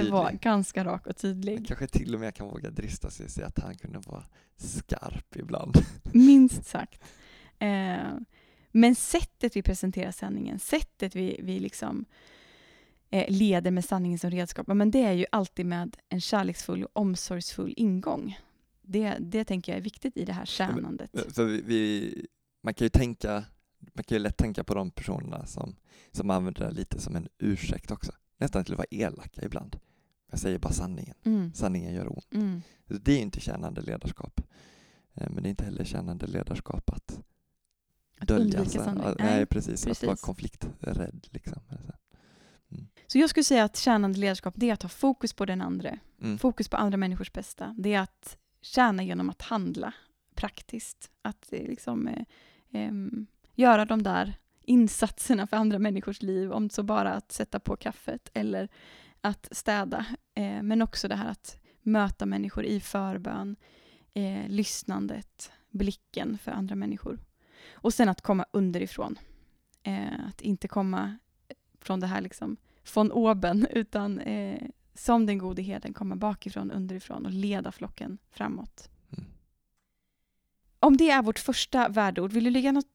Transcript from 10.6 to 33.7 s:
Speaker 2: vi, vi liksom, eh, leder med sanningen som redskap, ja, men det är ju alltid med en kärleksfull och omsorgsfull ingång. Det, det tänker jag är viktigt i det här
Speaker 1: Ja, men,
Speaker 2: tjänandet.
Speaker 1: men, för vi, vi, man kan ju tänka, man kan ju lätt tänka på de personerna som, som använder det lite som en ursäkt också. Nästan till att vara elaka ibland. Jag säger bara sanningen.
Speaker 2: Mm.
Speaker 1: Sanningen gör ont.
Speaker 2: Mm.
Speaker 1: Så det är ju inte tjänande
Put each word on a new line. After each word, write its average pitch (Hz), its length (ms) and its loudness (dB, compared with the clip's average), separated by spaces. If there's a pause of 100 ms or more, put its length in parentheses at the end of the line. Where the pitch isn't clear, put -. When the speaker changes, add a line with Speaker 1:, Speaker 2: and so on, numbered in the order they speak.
Speaker 2:
vi, 185 260 -2
vi 185 180 -4
liksom, - 440 -6 (1080)
eh, 190 220 2
leder 190 380 4
med 180 140 2
sanningen 180 340 0
som 175 120 -2
redskap, 175 380 -4
ja, 196 60 2
men 208 160 6
det 262 140 6
är 208 80 4
ju 180 200 2
alltid 185 340 -2
med 175 300 -4 (120)
en 180 120 -2
kärleksfull 185 640 -2
och - 80 -8
omsorgsfull 190 840 -2
ingång. 202 640 0 (440)
Det, 202 380 -2
det 196 240 -2
tänker - 280 -4
jag 190 60 -4
är 185 40 -8
viktigt 220 340 -8
i - 80 -4
det 185 80 -6
här 180 160 -8 (100)
Speaker 1:
Ja, 190 80 0
men, 240 100 -2
Speaker 2:
tjänandet. - 360 -6
Speaker 1:
men, - 180 -4
för 117 140 2
vi, 110 180 0
vi, 107 640 0 (360)
man 110 120 -4
kan - 100 0
ju 110 40 6
tänka, 107 560 2 (480)
man - 120 -10
kan - 120 0
ju - 60 6
lätt 107 140 0
tänka 104 280 -2
på 104 100 0
de 95 160 -2
personerna - 560 -8
som, - 300 -10 (360)
som - 180 -2
använder 95 360 -2
det 104 80 -4
lite - 260 -6
som 82 160 -6
en 85 120 -6 (100)
ursäkt - 520 -2
också. - 220 -8 (260)
Nästan 98 260 0
till - 100 -6
att - 40 -6
vara - 120 -4
elaka - 520 -6
ibland. - 340 -8 (540)
Jag - 80 -4
säger 92 200 0
bara 82 140 -2
sanningen. - 520 -6
Speaker 2:
Mm. 196 300 0
Speaker 1:
Sanningen 87 400 -2
gör 90 180 -6
ont. - 220 -12
Speaker 2:
Mm. 190 280 -2 (260)
Speaker 1:
Så - 60 -8
det 104 180 2
är 143 40 6
ju 127 60 0
inte 107 180 -4
tjänande - 400 -6